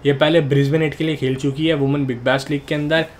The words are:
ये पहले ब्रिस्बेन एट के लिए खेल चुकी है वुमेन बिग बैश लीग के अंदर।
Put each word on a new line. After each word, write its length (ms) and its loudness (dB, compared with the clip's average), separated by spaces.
ये 60 4
पहले 280 2
ब्रिस्बेन 420 2
एट 120 -2
के 100 -4
लिए 120 -2
खेल 200 -2
चुकी 300 -2
है 80 2
वुमेन 320 0
बिग 120 -4
बैश 320 0
लीग 180 -2
के 60 -4
अंदर। 320 0